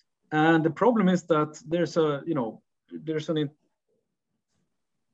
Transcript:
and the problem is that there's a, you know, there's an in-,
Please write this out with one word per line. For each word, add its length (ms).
and 320
the 80
problem 360
is 160
that 440
there's 280
a, 300
you 100
know, 260
there's 380
an 80
in-, 140